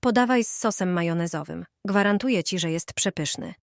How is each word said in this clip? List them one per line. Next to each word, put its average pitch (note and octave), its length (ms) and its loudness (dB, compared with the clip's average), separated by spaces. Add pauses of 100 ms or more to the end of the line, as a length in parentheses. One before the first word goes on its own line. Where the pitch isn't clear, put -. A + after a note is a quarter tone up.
Podawaj B3 440 4
z - 140 -2
sosem F#3+ 340 0
majonezowym. E3+ 720 -2 (220)
Gwarantuję G3+ 580 2
ci, F#3 140 -4
że E3 120 -2
jest E3 220 -2
przepyszny. E3+ 600 -4 (100)